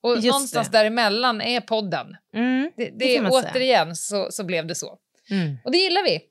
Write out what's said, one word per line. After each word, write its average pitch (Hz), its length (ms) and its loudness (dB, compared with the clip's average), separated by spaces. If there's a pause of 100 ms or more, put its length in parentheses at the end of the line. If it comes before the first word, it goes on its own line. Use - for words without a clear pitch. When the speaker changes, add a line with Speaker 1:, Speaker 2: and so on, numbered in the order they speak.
Speaker 1:
Och 240 140 2
Speaker 2:
Just 226 120 0
Speaker 1:
någonstans 262 440 0
Speaker 2:
det. 226 60 4
Speaker 1:
däremellan 220 640 2
är 233 200 -2
podden. 185 460 -4 (280)
Speaker 2:
Mm, 254 420 0
Speaker 1:
Det, 233 80 -4
Speaker 2:
det - 140 -10
Speaker 1:
det 254 160 2
Speaker 2:
kan 240 100 2
Speaker 1:
är 196 40 0
Speaker 2:
man 262 120 4
säga. - 120 -6
Speaker 1:
återigen 220 420 2
så, 202 360 -4
så 208 120 -8
blev 170 240 -4
det 165 80 -8
så. - 220 -12 (320)
Speaker 2:
Mm. 165 360 -2
Speaker 1:
Och 247 60 -4
det 330 60 2
gillar 370 260 2
vi. 175 280 2